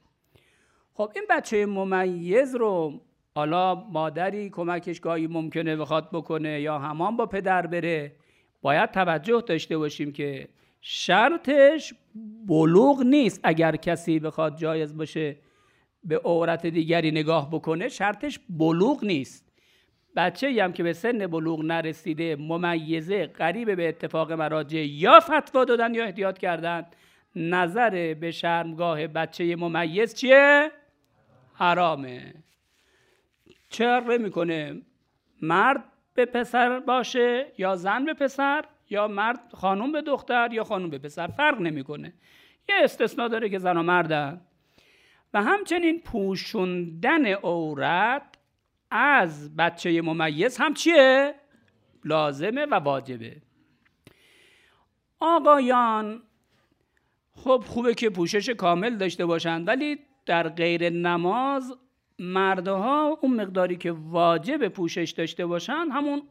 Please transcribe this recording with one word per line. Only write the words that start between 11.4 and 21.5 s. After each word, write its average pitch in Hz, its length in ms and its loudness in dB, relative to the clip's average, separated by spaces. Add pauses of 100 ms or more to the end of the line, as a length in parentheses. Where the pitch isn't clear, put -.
بلوغ 185 540 6
نیست. 254 420 4
اگر 160 320 2
کسی 165 440 -2
بخواد 156 380 -2
جایز 156 400 -4
باشه 156 400 -6 (640)
به 156 140 -2
عورت 170 480 0
دیگری 160 460 2
نگاه 156 400 0
بکنه، 160 380 -4
شرطش 208 500 -4 (100)
بلوغ 170 540 2
نیست. 160 420 -4 (720)
بچه‌ای 196 440 0
هم 185 140 0
که 180 100 -4
به 170 100 0
سن 208 340 -2
بلوغ 160 360 -4